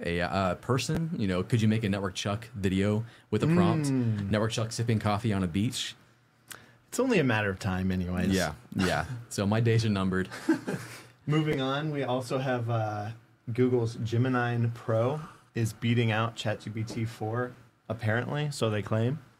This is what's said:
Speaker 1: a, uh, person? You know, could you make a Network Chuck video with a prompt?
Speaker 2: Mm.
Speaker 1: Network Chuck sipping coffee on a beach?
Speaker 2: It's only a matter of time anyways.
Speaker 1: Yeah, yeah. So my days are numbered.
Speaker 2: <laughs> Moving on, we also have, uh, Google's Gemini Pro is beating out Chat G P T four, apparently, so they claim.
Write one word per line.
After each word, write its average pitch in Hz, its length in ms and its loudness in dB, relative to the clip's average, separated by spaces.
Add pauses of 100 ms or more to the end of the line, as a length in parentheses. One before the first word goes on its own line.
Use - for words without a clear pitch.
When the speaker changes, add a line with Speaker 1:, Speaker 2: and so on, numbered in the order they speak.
Speaker 1:
a, 85 180 0
uh, 90 340 2
person? 156 640 -2
You 104 100 0
know, 92 160 0
could 113 180 2
you 110 60 4
make 110 160 2
a 101 60 0
Network 98 260 -2
Chuck 107 400 -4
video 101 480 2 (260)
with 107 140 2
a - 40 4
prompt? 165 420 4
Speaker 2:
Mm. 113 400 0
Speaker 1:
Network 107 220 2
Chuck 113 200 -4
sipping 117 280 0
coffee 104 340 0
on 95 100 2
a 90 40 0
beach? 98 480 -2 (920)
Speaker 2:
It's - 100 -4
only 247 200 4
a 151 40 4
matter 107 260 2
of 95 80 -2
time 92 340 0
anyways. 90 380 0
Speaker 1:
Yeah, 87 240 2 (220)
yeah. 85 300 2 (240)
So 104 180 -2
my 110 120 4
days 113 260 4
are 113 40 2
numbered. 95 380 0 (500)
Speaker 2:
<laughs> - 480 -18
Moving 151 360 0
on, 139 300 -2
we 143 120 -4
also 127 340 -2
have, 127 320 -2
uh, 107 400 -2 (440)
Google's 123 500 2
Gemini 120 540 2 (160)
Pro 120 460 0 (360)
is 110 180 0
beating 117 380 2
out 113 240 0
Chat 107 260 -4
G - 80 -10
P 107 140 -6
T 113 220 -6
four, 123 480 -4 (360)
apparently, 120 600 -2
so 117 180 0
they 104 120 0
claim. 113 380 0 (200)